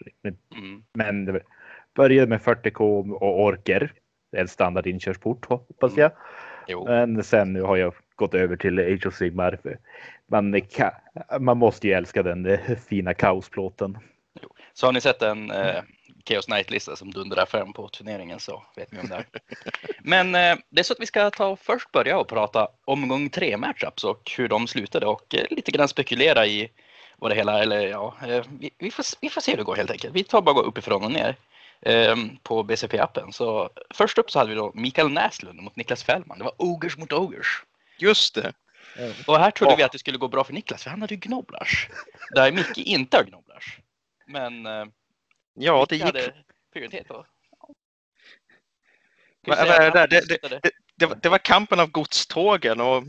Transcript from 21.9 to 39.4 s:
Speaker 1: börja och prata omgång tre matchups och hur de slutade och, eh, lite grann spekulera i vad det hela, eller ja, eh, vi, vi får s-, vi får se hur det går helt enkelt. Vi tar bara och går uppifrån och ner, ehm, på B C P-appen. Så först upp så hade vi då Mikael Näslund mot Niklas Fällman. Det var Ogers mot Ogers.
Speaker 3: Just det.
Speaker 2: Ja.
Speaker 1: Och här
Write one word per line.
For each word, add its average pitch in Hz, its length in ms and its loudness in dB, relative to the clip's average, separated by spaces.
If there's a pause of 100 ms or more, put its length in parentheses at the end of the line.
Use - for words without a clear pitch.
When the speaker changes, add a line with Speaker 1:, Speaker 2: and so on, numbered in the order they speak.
Speaker 1:
börja 139 260 2
och 135 100 -2
prata 110 400 0 (160)
omgång 139 460 -2
tre 165 260 -2
matchups - 480 -8
och - 320 -6
hur 120 120 -2
de 113 180 0
slutade 104 400 -4
och, - 280 -4
eh, - 160 0
lite - 200 -6
grann 143 180 2
spekulera 131 580 2
i 104 220 -4 (480)
vad - 140 -4
det 107 40 0
hela, 104 280 2
eller 104 240 0
ja, 104 280 -6 (120)
eh, 120 180 -2 (160)
vi, 147 180 -10
vi 190 120 -8
får 285 120 -8
s-, - 180 -8
vi 285 100 -8
får - 100 -6
se 269 120 -2
hur - 60 -2
det - 60 -4
går 92 120 -4
helt 98 140 -4
enkelt. - 240 -10
Vi 185 100 -2
tar 214 180 2
bara 160 80 4
och 143 60 4
går - 80 4
uppifrån 104 400 -2
och 113 80 -4
ner, 135 240 -2 (460)
ehm, 117 600 2
på 113 200 -2
B 107 140 -2
C 110 120 -6
P-appen. 98 440 -4
Så 110 380 -4 (240)
först - 240 2
upp 226 120 0
så - 80 0
hade 117 120 4
vi 110 60 -4
då 107 180 -6
Mikael 131 360 -2
Näslund 113 520 -4
mot 98 140 -18
Niklas 120 280 -8
Fällman. 170 340 -2
Det 95 60 -12
var 123 140 -6
Ogers 165 400 -4
mot 160 140 -10
Ogers. - 500 -4 (360)
Speaker 3:
Just - 360 2
det. - 180 -6 (460)
Speaker 2:
Ja. 120 140 -10 (140)
Speaker 1:
Och 151 120 6
här 185 120 6